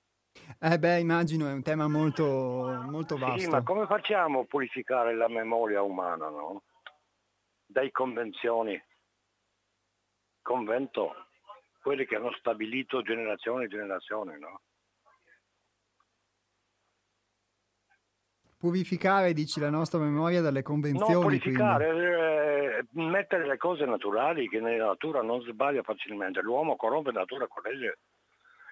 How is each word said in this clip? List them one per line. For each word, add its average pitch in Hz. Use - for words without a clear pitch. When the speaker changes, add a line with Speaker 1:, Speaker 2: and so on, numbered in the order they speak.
Speaker 1:
Eh 165
beh, 170
immagino, 165
è 139
un 139
tema 156
molto, 156
molto 131
Speaker 2:
Sì, 131
Speaker 1:
vasto. 127
Speaker 2:
ma 139
come 190
facciamo 185
a 120
purificare 123
la 113
memoria 113
umana, 90
no? 78
Dai 131
convenzioni. 113
Convento, 117
quelli 135
che 110
hanno 117
stabilito 117
generazione 113
e 107
generazione, 98
no? 82
Speaker 1:
Purificare, 185
dici, 151
la 147
nostra 156
memoria 156
dalle 139
Speaker 2:
No, 131
Speaker 1:
convenzioni, 147
Speaker 2:
purificare, 175
Speaker 1:
quindi. 165
Speaker 2:
eh, 151
mettere 185
le 139
cose 160
naturali, 117
che 110
nella 113
natura 135
non 117
sbaglia 120
facilmente. 98
L'uomo 127
corrompe 135
la 107
natura 127
con -
legge. 120